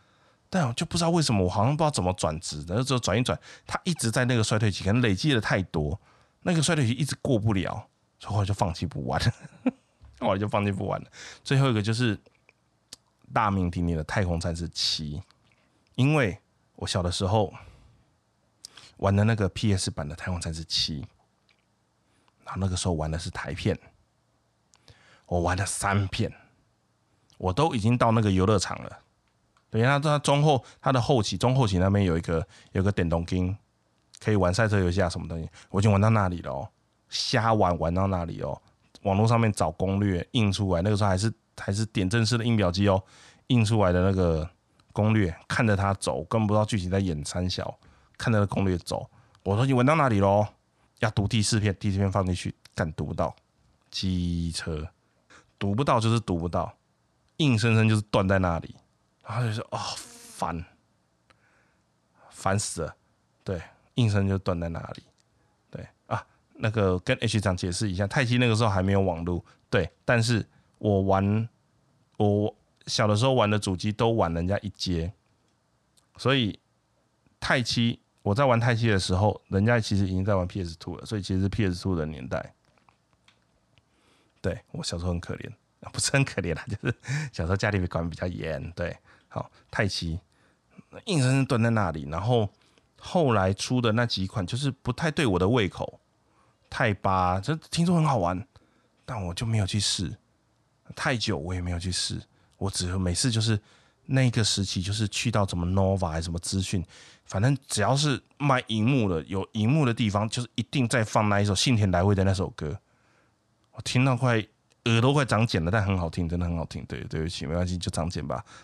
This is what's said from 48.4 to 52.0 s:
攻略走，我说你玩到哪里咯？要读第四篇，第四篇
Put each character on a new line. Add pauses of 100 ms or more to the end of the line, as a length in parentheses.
攻
略
走， (360)
我
说
你
玩
到
哪
里
咯？ (460)
要
读
第
四
篇，
第
四
篇